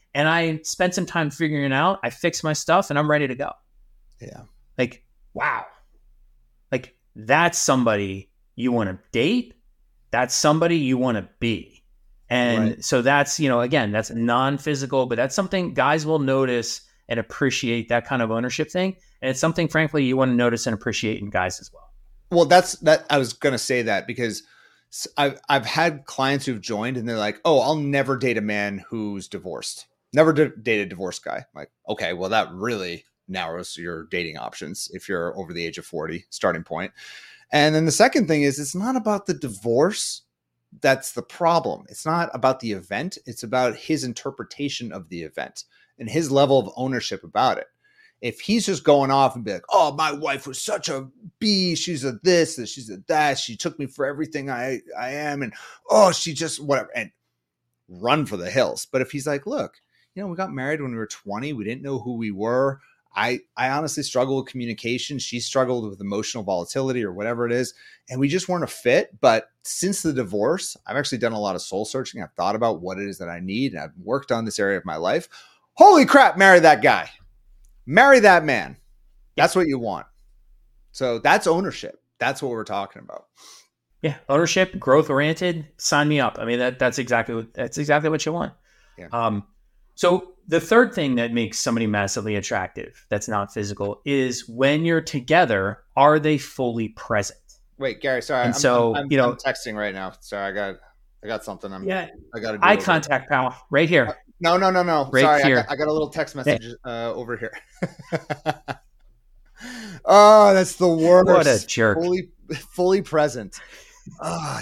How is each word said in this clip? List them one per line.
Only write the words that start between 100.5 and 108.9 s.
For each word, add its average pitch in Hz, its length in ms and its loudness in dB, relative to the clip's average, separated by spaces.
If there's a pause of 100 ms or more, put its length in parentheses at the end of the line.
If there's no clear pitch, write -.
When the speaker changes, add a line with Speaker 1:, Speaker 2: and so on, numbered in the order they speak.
Speaker 2:
got, 98 240 -6 (480)
I 107 40 -12
got 110 160 -6
something 98 280 -12
I'm, 95 120 -12
Speaker 1:
Yeah. 185 240 -4 (260)
Speaker 2:
I 117 60 -10
gotta 107 180 -6
do 101 60 0
Speaker 1:
Eye 196 120 6
Speaker 2:
over 202 80 -6
Speaker 1:
contact, 151 460 0
pal. 127 260 0 (140)
Right 156 200 2
here. 143 180 4
Speaker 2:
Uh, - 60 -8 (280)
no, 170 160 4
no, 190 120 4
no, 185 140 2
no. 151 300 0
Speaker 1:
Right 131 80 6
Speaker 2:
Sorry, 147 220 6
Speaker 1:
here. 131 160 4
Speaker 2:
I - 20 2
got, 139 100 -6
I 139 60 -2
got 151 100 -2
a 151 60 0
little 156 160 -2
text 151 260 -6
Speaker 1:
Yeah. 131 80 -8
Speaker 2:
message, 117 320 -6 (100)
uh, 117 280 -6
over 120 240 -8
here. 113 160 -10 (580)
<laughs> - 680 -6 (1200)